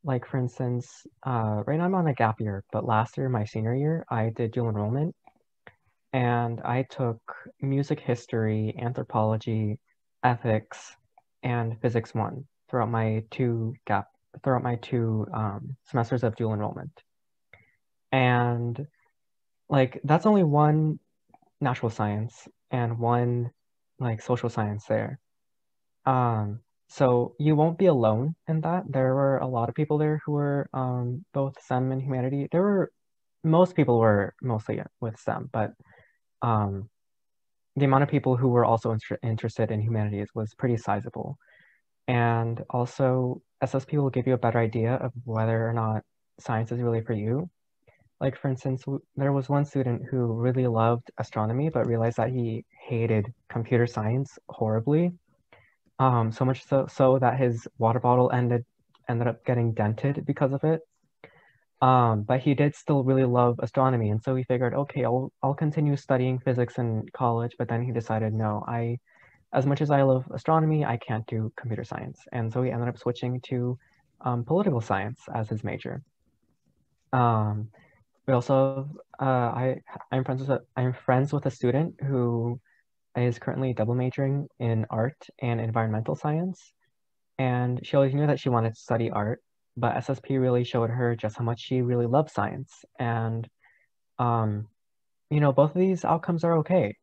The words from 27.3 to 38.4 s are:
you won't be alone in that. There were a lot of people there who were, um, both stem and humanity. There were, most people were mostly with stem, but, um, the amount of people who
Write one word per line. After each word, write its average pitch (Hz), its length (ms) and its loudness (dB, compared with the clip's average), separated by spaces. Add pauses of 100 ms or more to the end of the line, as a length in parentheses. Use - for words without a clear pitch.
you 151 160 4
won't 160 240 2
be 196 80 4
alone 123 480 4 (140)
in 160 140 0
that. 170 260 -2
There 131 260 2
were 139 220 2
a 135 100 -2
lot 117 220 -2
of - 80 -6
people 151 220 0
there 151 260 0
who 151 80 -4
were, 143 400 -2
um, 127 600 -4
both 135 300 -4
stem 131 300 0
and 135 100 -4
humanity. 131 480 -2
There 170 120 2
were, 202 300 0 (520)
most 175 320 4
people 123 220 4
were 104 440 4
mostly 110 380 -4 (200)
with 110 200 -6
stem, - 320 -6
but, 107 220 -2 (680)
um, 107 460 0 (880)
the 143 80 2
amount 135 200 4
of 143 40 -4
people 131 280 0
who 127 120 2